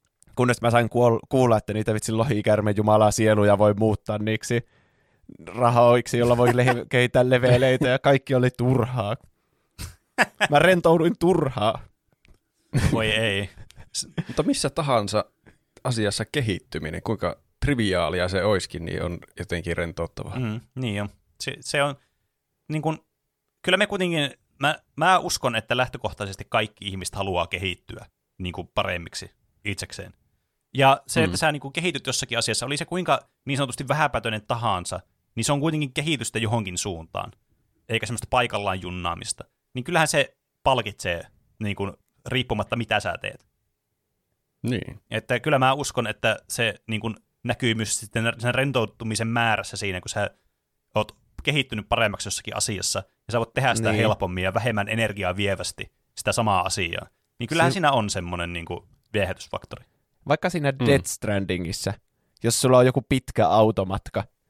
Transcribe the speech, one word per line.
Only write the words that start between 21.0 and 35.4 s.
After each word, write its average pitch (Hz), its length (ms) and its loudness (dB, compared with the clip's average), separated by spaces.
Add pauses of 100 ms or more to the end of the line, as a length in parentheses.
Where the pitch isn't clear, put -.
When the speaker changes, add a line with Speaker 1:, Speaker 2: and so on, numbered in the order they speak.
Speaker 2:
on. 101 80 -6 (320)
Se, 131 180 -8
se 147 240 -2
on, 143 120 -2 (720)
niin 156 140 -4
kun, 156 240 -4 (560)
kyllä 185 160 2
me 202 100 2
kuitenkin, 175 440 -2 (280)
mä, 147 160 0 (200)
mä 175 240 4
uskon, 135 360 -2
että 117 220 -2
lähtökohtaisesti 107 720 -6
kaikki 107 380 -4
ihmiset 95 280 -8
haluaa 95 320 -2
kehittyä - 580 -8 (320)
niin 90 160 -8
kun 87 140 -10
paremmiksi 90 640 -6 (340)
itsekseen. 95 480 -10 (600)
Ja 135 340 4
se, - 160 0
että 160 120 -2
Speaker 3:
Mm. - 40 -4
Speaker 2:
sä 156 120 2
niin 147 80 -6
kun 139 140 -14
kehityt 165 340 -4
jossakin 123 300 -4
asiassa, 113 280 -2
oli 143 120 -4
se 127 80 -6
kuinka 170 340 0 (260)
niin 131 120 -2
sanotusti 135 300 -4
vähäpätöinen 120 600 0
tahansa, 101 520 -2 (360)
niin - 80 -2